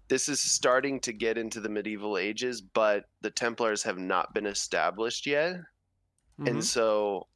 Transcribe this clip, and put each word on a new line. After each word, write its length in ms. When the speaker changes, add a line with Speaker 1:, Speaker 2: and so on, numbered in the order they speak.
Speaker 1:
this 200
is 120
starting 600
to 120
get 260
into 220
the 80
medieval 500
ages, 420
but 440
the 100
Templars 540
have 140
not 360
been 120
established 760
yet. 300
Speaker 2:
Mm-hmm. 920
Speaker 1:
And 160
so 720